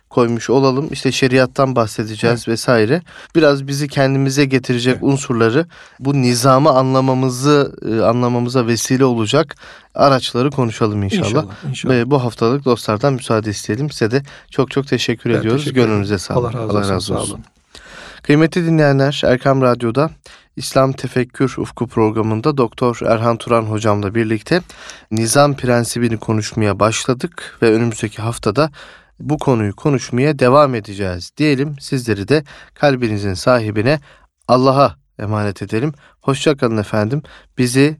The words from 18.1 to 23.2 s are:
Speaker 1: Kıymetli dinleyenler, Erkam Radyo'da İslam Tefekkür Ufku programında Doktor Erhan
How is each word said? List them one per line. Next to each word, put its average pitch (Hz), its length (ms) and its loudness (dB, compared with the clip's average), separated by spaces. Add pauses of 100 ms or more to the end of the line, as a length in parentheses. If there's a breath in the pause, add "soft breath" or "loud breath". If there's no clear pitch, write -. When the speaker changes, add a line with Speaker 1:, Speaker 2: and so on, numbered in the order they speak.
Speaker 1:
Kıymetli 160 440 2
dinleyenler, 143 580 2
Erkam 135 380 2
Radyo'da 120 480 0 (460 loud breath)
İslam 135 360 0
Tefekkür 131 680 -4
Ufku - 300 -6
programında 110 680 0
Doktor 120 500 -2
Erhan 117 300 0